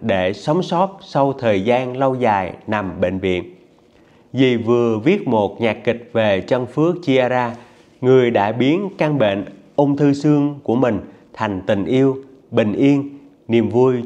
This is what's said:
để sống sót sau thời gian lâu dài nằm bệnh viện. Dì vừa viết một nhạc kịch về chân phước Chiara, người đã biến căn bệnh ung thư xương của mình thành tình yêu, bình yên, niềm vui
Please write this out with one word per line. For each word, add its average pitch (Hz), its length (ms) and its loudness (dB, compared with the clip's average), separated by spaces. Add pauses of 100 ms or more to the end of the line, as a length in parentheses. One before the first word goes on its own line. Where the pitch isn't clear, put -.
để 95 320 0
sống 156 300 -2
sót 185 380 -2
sau 139 320 0
thời 110 320 0
gian 123 320 0
lâu 131 180 0
dài 107 400 0 (120)
nằm 101 340 -4
bệnh 92 180 -2
viện. 92 360 -4 (800)
Dì 123 240 0
vừa 113 420 0
viết 165 300 0
một 107 320 -2
nhạc 107 240 -4
kịch 117 280 -4
về 104 280 0
chân 123 260 -2
phước 160 360 -2
Chiara, 123 520 0 (460)
người 127 300 4
đã 107 220 2
biến 147 360 0 (100)
căn 151 200 0
bệnh 101 260 0 (320)
ung 143 200 2
thư 143 160 4
xương 143 500 0
của 131 140 0
mình 120 240 0 (320)
thành 104 340 -4
tình 101 180 0
yêu, 131 320 2 (340)
bình 110 220 0
yên, 139 460 0 (300)
niềm 113 200 2
vui 123 380 2